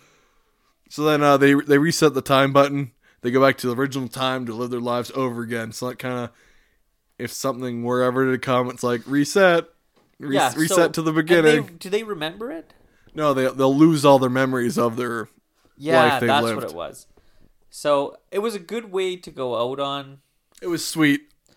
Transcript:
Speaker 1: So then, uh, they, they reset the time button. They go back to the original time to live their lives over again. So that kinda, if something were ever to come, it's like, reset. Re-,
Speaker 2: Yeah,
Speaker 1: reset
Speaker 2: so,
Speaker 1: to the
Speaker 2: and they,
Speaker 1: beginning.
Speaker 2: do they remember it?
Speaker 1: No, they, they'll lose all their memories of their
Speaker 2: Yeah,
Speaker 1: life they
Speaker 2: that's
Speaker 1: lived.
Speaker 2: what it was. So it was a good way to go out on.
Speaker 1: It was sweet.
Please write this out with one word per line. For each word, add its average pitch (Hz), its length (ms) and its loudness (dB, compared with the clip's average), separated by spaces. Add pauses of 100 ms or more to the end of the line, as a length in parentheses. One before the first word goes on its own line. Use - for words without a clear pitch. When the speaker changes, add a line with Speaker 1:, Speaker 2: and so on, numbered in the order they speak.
(880)
Speaker 1:
So 147 140 -6
then, 151 180 2
uh, 143 160 4
they, 139 160 6
they 143 240 2
reset 165 360 2
the 131 80 -4
time 139 320 2
button. 139 380 2 (300)
They 123 100 -4
go 131 100 2
back 135 180 4
to 127 80 -6
the 120 80 -2
original 131 320 -4
time 131 380 -6
to 117 80 -10
live 120 180 -8
their 123 80 -6
lives 120 360 -4
over 123 260 -4
again. 113 300 -8
So 127 180 -8
that 123 100 -12
kinda, 123 320 -8 (840)
if 120 140 -10
something 123 520 -8
were 123 200 0
ever 131 280 0
to 127 60 0
come, 123 320 -2
it's 120 140 -10
like, 120 220 -2
reset. 165 600 2 (540)
Re-, 139 160 -4
Speaker 2:
Yeah, 135 200 2
Speaker 1:
reset 156 220 0
Speaker 2:
so, 170 120 6
Speaker 1:
to 165 120 -6
the 160 100 -2
Speaker 2:
and 156 60 -2 (100)
they, 170 60 4
Speaker 1:
beginning. 156 460 4
Speaker 2:
do 185 100 -16
they 214 140 -4
remember 202 480 -10
it? 330 220 -16 (400)
Speaker 1:
No, 151 200 0
they, 131 160 0
they'll 135 260 2
lose 151 300 6
all 139 140 8
their 127 100 0
memories 127 480 -2
of 117 180 0
their 117 320 -8 (500)
Speaker 2:
Yeah, 160 260 2
Speaker 1:
life 139 180 2
they 120 60 0
Speaker 2:
that's 135 160 2
Speaker 1:
lived. 113 180 -2
Speaker 2:
what 104 100 -8
it 78 40 -14
was. - 320 -14 (640)
So 143 480 -2 (140)
it 196 80 -6
was 214 160 -4
a 196 40 -10
good 202 320 -10
way 185 260 -4
to 175 140 -20
go 123 400 -4
out 139 80 -8
on. 139 400 -8 (420)
Speaker 1:
It 190 60 -12
was 165 180 -6
sweet. 147 360 0 (360)